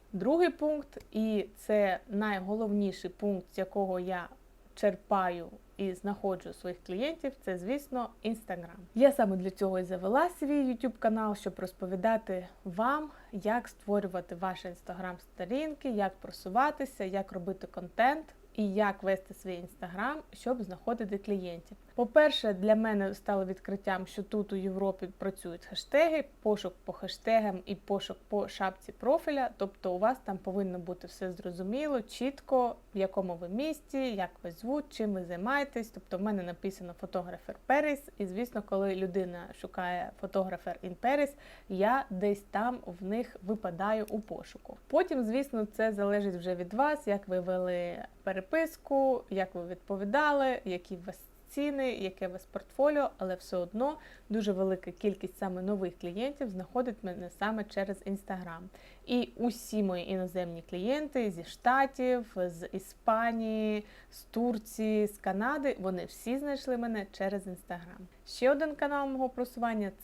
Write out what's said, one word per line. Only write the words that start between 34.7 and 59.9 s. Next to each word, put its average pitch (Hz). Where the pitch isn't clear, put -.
чим 214
ви 185
займаєтесь. 233
Тобто -
в 180
мене 202
написано 175
«Photographer 180
Paris», 285
і, 202
звісно, 214
коли 196
людина 180
шукає 180
«Photographer 185
in 180
Paris», 277
я 208
десь 202
там 240
в 175
них 214
випадаю 202
у 220
пошуку. -
Потім, 302
звісно, 226
це 220
залежить 202
вже 175
від 180
вас, 294
як 202
ви 185
вели 180
переписку, 269
як 190
ви 175
відповідали, 254
які 185
у 170
вас 185
ціни, 277
яке 190
у 175
вас 185
портфоліо, 277
але 185
все 180
одно 208
дуже 208
велика 185
кількість 190
саме 185
нових 185
клієнтів 233
знаходить 214
мене 180
саме 214
через 196
Instagram. 180
І 240
усі 214
мої 180